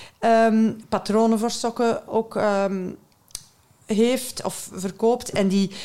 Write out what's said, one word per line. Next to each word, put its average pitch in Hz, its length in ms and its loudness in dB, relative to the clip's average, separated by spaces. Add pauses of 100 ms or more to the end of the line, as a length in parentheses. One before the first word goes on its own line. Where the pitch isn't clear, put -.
(200)
Ehm, 226 520 4 (180)
patronen 220 500 2
voor 226 120 -2
sokken 233 560 -2
ook, 226 280 -4
ehm, 196 540 0 (960)
heeft 233 580 0
of - 300 -8
verkoopt 220 560 -2
en 196 180 0
die 190 240 2 (140)